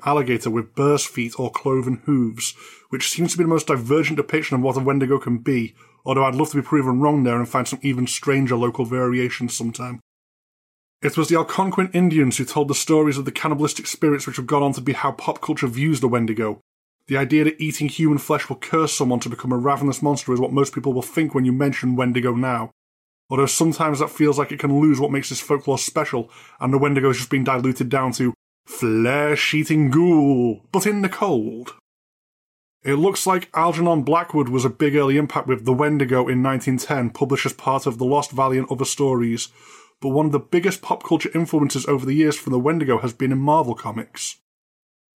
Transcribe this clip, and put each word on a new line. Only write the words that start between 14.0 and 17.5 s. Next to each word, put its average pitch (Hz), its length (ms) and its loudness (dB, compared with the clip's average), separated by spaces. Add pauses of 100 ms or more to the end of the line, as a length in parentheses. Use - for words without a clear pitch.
which 127 120 -10
have 123 100 -8
gone 143 160 2
on 139 100 2
to 131 80 -10
be 131 120 -2
how 139 180 -4
pop - 300 -6
culture 147 260 -2
views 135 320 0
the 131 80 2
Wendigo. 113 540 -2 (460)
The 135 100 -2
idea 143 260 2
that 156 160 0